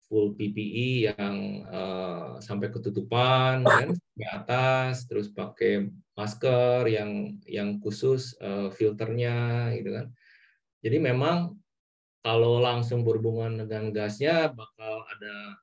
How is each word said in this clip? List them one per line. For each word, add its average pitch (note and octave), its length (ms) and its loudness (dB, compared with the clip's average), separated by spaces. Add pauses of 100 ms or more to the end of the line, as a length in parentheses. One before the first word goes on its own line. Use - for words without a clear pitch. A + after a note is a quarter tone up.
full G#2 320 0
P G#2 160 -4
P G#2 80 -8
E A2+ 280 -4 (200)
yang, G2+ 280 -4 (280)
eh, F#2 640 -8 (140)
sampai G#2 240 -4
ketutupan B2+ 960 2
kan, - 320 4
sampai - 320 -10
atas, B2+ 800 0
terus G#2 240 -4
pakai G2+ 560 0 (240)
masker B2 800 2
yang, G#2 560 -2
yang G#2 320 -2
khusus, B2+ 640 -2
eh, G2 320 -2
filternya A#2 1040 0
gitu G#2+ 160 -6
kan. A#2+ 160 -8 (720)
Jadi B2 160 2
memang D3+ 560 2 (640)
kalau A#2 400 4
langsung A#2+ 480 2
berhubungan A2+ 560 0
dengan A2 240 -4
gasnya C#3 640 0
bakal A2 560 -12
ada G#2 260 -12 (280)